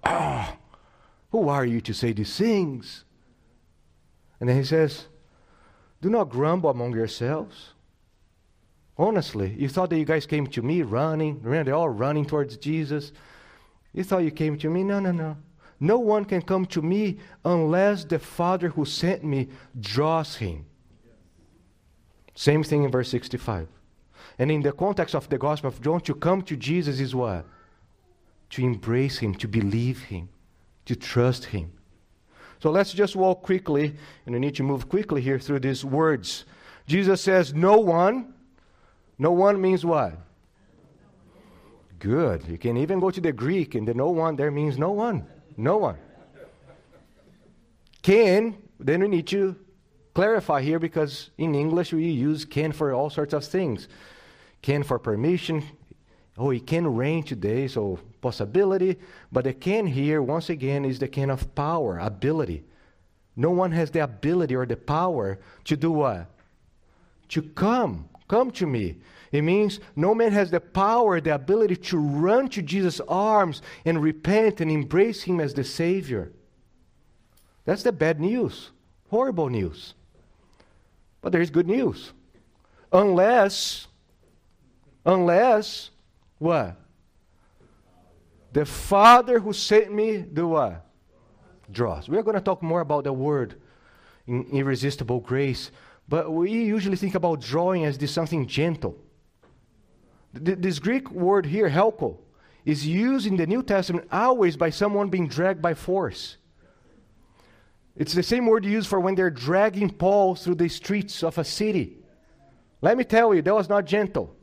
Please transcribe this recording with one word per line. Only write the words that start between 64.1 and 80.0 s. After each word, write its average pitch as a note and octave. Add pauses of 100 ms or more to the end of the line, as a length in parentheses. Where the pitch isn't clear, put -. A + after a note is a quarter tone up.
or B2+
the A#2
power C#3+ (260)
to D#3
do D3+
what? B2 (1040)
To D#3
come F#3 (220)
"Come A#3+
to -
me." G#2+ (340)
It D3
means G3 (140)
no F#3
man A3+
has G3+
the E3
power, G3+
the D3+
ability F#3
to F3+
run D#3+
to G3+
Jesus' F3
arms G3 (220)
and E3
repent G3
and D#3+
embrace D#3+
him F3
as C#3+
the C#3
Savior. D3 (1300)
That's -
the B3
bad D#3+
news, G3 (380)
horrible G3+
news. F#2+ (1300)